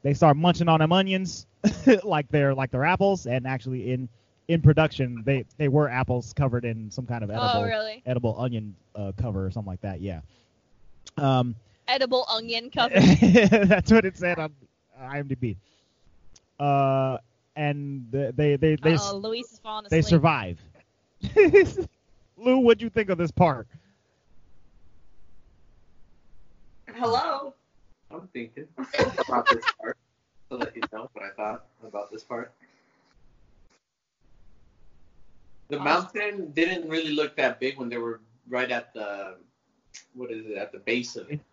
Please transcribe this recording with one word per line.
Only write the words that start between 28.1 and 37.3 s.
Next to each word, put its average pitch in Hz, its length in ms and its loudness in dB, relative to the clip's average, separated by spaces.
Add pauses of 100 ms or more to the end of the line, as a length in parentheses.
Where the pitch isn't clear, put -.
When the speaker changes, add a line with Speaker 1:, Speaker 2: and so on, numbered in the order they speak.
Speaker 4:
I'm - 220 -18
thinking 120 340 -14 (640)
about - 200 -2
this 480 160 0 (160)
part - 160 -10 (540)
to 131 60 -12
let 117 180 -8
you 117 80 -10 (100)
know 113 200 -14
what 101 120 -16
I 98 120 -14
thought 107 280 -10 (220)
about 104 240 -12
this 113 120 -18
part. 123 300 -14 (3250)
The 143 100 -8
Speaker 2:
Awesome. 139 60 -10
Speaker 4:
mountain 185 680 -4
didn't 165 360 -2
really 160 240 -6
look 147 240 -4